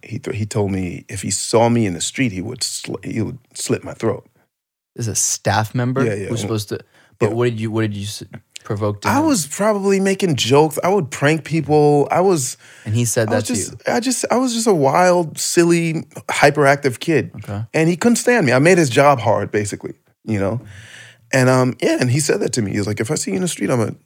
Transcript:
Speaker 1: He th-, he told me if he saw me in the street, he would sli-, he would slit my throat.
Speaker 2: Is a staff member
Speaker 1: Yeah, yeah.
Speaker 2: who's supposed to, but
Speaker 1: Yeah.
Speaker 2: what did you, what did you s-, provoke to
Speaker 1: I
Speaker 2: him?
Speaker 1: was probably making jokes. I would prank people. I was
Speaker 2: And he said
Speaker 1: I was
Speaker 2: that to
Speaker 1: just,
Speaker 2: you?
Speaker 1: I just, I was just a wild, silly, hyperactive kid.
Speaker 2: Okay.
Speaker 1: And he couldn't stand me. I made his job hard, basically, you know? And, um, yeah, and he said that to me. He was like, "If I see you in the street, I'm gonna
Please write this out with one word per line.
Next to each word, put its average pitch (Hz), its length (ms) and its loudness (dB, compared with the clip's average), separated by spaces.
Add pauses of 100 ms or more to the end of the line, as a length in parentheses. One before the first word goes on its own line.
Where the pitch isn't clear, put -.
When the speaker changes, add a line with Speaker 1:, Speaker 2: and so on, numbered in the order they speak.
Speaker 1:
He - 160 -12
th-, - 180 -8
he 107 100 -4
told 101 260 -2
me 92 360 -6
if 104 140 -10
he - 80 -6
saw - 380 2
me 117 180 2
in 90 80 -2
the 82 60 -8
street, 127 320 -4
he 92 100 -8
would 80 180 -10
sli-, - 440 -8
he - 180 -6
would 131 160 -8 (160)
slit - 300 -4
my - 100 -12
throat. 110 320 -6 (720)
Speaker 2:
Is 120 100 -6
a 95 80 -6
staff - 640 -2
member 127 280 -2
Speaker 1:
Yeah, 110 100 -2
yeah. 98 140 -8
Speaker 2:
who's 117 120 -6
supposed 107 300 -6
to, 110 100 -8 (400)
but 110 100 0
Speaker 1:
Yeah. 110 60 -6
Speaker 2:
what 120 80 0
did 117 160 -2
you, 113 100 -4
what 110 120 -2
did 104 140 -4
you 101 100 -8
s-, - 180 -12 (400)
provoke 104 380 -4
to 120 60 -2
Speaker 1:
I 262 120 2
Speaker 2:
him? 320 60 0
Speaker 1:
was 214 200 0
probably 196 540 0
making 190 360 0
jokes. 143 480 4
I 165 40 2
would 185 220 0
prank 151 340 0
people. 147 680 2
I 160 100 2
was 175 360 0 (280)
Speaker 2:
And 107 100 -2
he 120 100 2
said 113 240 0
Speaker 1:
I 117 80 -2
was - 80 0
Speaker 2:
that - 100 -8
to - 60 -
Speaker 1:
just, - 120 -8
Speaker 2:
you? - 60 -18 (160)
Speaker 1:
I 247 60 0
just, 240 300 -2
I 220 60 2
was 254 180 0
just 226 120 -2
a 208 80 4
wild, 165 640 2
silly, 170 640 2 (280)
hyperactive 143 680 4
kid. 143 360 0
Speaker 2:
Okay. 107 260 -8 (100)
Speaker 1:
And 160 160 2
he 175 80 2
couldn't 233 200 4
stand 240 300 2
me. 120 60 4
I 127 60 4
made 170 200 6
his 151 120 4
job 139 300 6
hard, 104 300 0
basically, 101 440 -4 (300)
you 107 160 -2
know? 110 200 -2 (720)
And, 131 160 4
um, 127 320 4
yeah, 330 200 2
and 123 100 0
he 135 100 2
said 196 200 0
that - 140 -2
to 117 80 -2
me. 98 100 -4
He 104 60 -2
was 104 80 -2
like, 107 140 -4
"If 110 100 -2
I 156 60 0
see - 140 -6
you 196 60 -2
in 185 60 -2
the 180 60 -2
street, - 220 -4
I'm 127 80 2
gonna 104 160 -2 (120)